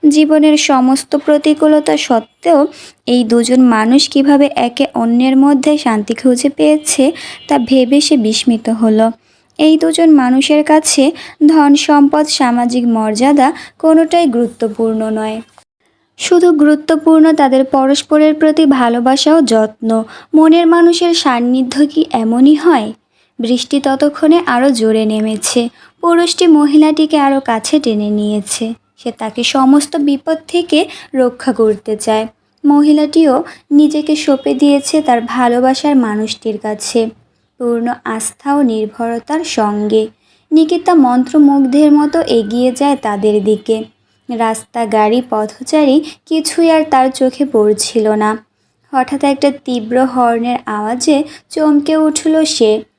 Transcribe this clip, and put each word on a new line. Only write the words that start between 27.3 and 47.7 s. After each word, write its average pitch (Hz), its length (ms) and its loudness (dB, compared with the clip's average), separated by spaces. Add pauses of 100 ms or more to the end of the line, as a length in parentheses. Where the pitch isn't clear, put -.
কাছে 240 380 -4
টেনে 214 320 -2
নিয়েছে, 208 640 -4 (220)
সে 233 220 -10
তাকে 220 240 -8
সমস্ত 277 540 0
বিপদ 285 400 -2 (120)
থেকে 349 400 -2 (260)
রক্ষা 247 380 -2
করতে 214 440 -2
চায়। 220 300 -4 (380)
মহিলাটিও 294 800 2 (260)
নিজেকে 302 460 2
সঁপে 285 380 -2
দিয়েছে 285 480 0
তার 247 180 0
ভালোবাসার 247 760 -2
মানুষটির 214 640 -4
কাছে, 214 500 -4 (500)
পূর্ণ 240 360 -4 (100)
আস্থা 226 500 -6
ও 294 80 0
নির্ভরতার 233 840 -4
সঙ্গে। 214 640 -2 (440)
নিকিতা 339 420 0
মন্ত্রমুগ্ধের 277 960 2
মতো 294 300 0
এগিয়ে 240 500 -2
যায় 277 240 0
তাদের 208 480 -2
দিকে। 220 400 -2 (440)
রাস্তা, 226 580 -6
গাড়ি, 214 440 0
পথচারী 262 680 0 (260)
কিছুই 330 440 -2
আর 311 200 2
তার 262 200 2
চোখে 262 340 -2
পড়ছিল 214 640 -2